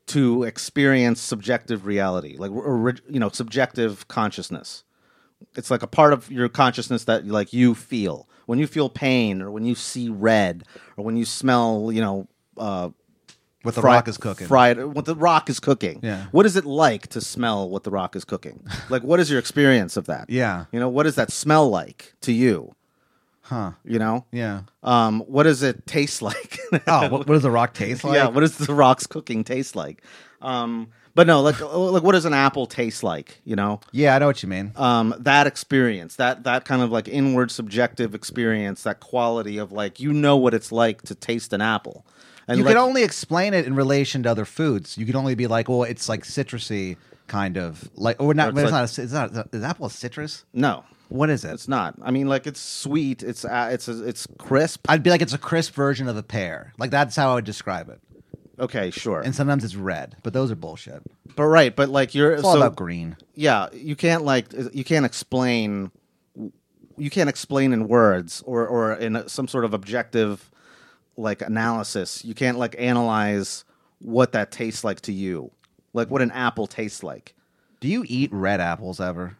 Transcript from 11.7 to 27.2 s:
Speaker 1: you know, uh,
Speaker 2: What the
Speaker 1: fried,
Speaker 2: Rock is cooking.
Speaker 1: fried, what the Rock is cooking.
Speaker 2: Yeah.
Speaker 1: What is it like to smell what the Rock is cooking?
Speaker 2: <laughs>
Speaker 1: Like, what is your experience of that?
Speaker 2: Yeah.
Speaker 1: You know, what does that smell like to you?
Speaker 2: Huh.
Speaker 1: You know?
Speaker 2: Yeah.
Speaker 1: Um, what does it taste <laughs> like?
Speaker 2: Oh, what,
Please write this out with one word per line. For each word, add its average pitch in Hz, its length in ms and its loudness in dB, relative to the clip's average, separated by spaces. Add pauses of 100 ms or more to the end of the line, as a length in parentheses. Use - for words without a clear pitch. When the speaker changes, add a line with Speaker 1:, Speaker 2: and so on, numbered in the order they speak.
Speaker 1:
you 110 100 -2
know, 98 260 -2 (300)
uh, 95 320 -6 (760)
Speaker 2:
What 117 100 -4
the 120 80 -4
Speaker 1:
fried, 127 140 8
Speaker 2:
Rock 117 120 4
is 107 100 -6
cooking. 95 280 -8
Speaker 1:
fried, 123 400 6
what 147 200 -8
the 160 100 -4
Rock 160 340 2
is 131 100 -6
cooking. 104 440 -2
Speaker 2:
Yeah. 101 280 -6
Speaker 1:
What 180 140 8
is 185 100 2
it 185 80 0
like 139 440 2
to 113 140 -10
smell 110 460 -2
what 92 160 -8
the - 60 -10
Rock 95 260 -4
is 92 80 -10
cooking? - 400 -10 (140)
Speaker 2:
<laughs> - 140 -12
Speaker 1:
Like, 127 100 0
what 156 180 4
is 151 120 2
your 135 80 2
experience 127 580 2
of 92 80 -4
that? 73 240 -8
Speaker 2:
Yeah. 104 420 -2
Speaker 1:
You 117 80 -6
know, 123 100 -2
what 135 140 2
does 151 120 0
that 117 160 0
smell 151 400 4
like - 500 -6
to 123 100 0
you? 113 440 0 (680)
Speaker 2:
Huh. 107 300 -6 (120)
Speaker 1:
You 113 140 -2
know? 110 340 -2
Speaker 2:
Yeah. 107 300 -6 (220)
Speaker 1:
Um, 113 380 4
what 139 220 2
does 143 200 4
it 123 240 -2
taste 143 340 -2
<laughs> 107 80 -4
like? - 300 -10 (280)
Speaker 2:
Oh, 160 220 6
what, - 20 -6 (160)